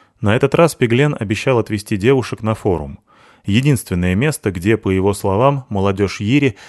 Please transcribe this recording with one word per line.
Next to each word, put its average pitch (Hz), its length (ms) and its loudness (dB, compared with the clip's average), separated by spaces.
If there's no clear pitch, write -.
На 104 140 2
этот 131 200 0
раз 170 200 4
Пеглен 131 420 2
обещал 110 420 0
отвезти 107 380 -4
девушек 120 440 0
на 110 140 -2
форум. 76 440 -4
Единственное 101 680 0
место, 117 360 -2
где, 90 240 0
по 104 140 -2
его 95 240 2
словам, 123 560 0
молодёжь 98 520 -2
Ири 131 360 0